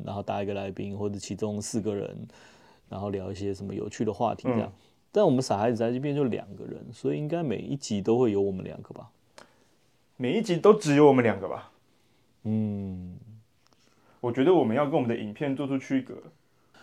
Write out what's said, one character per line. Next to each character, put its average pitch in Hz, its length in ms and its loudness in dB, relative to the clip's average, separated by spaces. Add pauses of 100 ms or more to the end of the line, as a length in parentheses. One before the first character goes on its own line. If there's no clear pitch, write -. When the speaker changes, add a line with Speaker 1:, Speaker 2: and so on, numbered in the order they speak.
Speaker 1:
然 101 80 -8
后 101 80 -6
搭 101 220 -4
一 - 20 -6
个 101 80 -4
来 98 160 -6
宾， 101 280 -8
或 104 120 -4
者 101 80 -8
其 98 160 -10
中 104 280 -4
四 113 180 -4
个 101 160 -2
人， 104 320 -8 (600)
然 101 100 -8
后 101 100 -4
聊 98 220 -6
一 95 40 -10
些 98 180 -4
什 101 120 -12
么 95 80 -8
有 101 140 -6
趣 110 160 -6
的 110 80 -2
话 107 240 0
题， - 140 -6
这 120 100 2
样。 107 40 2
Speaker 2:
嗯。 110 100 -12 (400)
Speaker 1:
但 202 120 4
我 165 60 6
们 127 100 4
傻 113 160 -2
孩 110 140 2
子 113 60 0
在 117 160 0
这 123 40 -2
边 143 160 -2
就 143 120 0
两 - 200 -4 (120)
个 - 80 -14
人， - 260 -12
所 135 220 -4
以 147 40 -4
应 147 80 -4
该 165 160 -4
每 131 180 -2
一 139 180 -6
集 104 240 -4
都 113 180 4
会 120 140 4
有 98 80 2
我 98 100 0
们 95 140 -8
两 90 160 -12
个 - 120 -16
吧？ - 160 -18 (1080)
Speaker 2:
每 131 220 0
一 226 60 0
集 180 120 0
都 185 200 8
只 147 200 2
有 147 120 10
我 139 40 10
们 127 120 6
两 104 160 2
个 92 100 -4
吧？ - 220 -10 (720)
Speaker 1:
嗯。 101 760 -4 (1040)
Speaker 2:
我 123 100 -2
觉 131 120 2
得 165 100 6
我 160 100 6
们 113 140 0
要 147 80 2
跟 139 80 -4
我 160 60 2
们 123 100 0
的 113 80 -2
影 107 160 -8
片 139 220 -4
做 143 100 -6
出 135 100 -2
区 135 280 -2
隔。 123 100 -16 (680)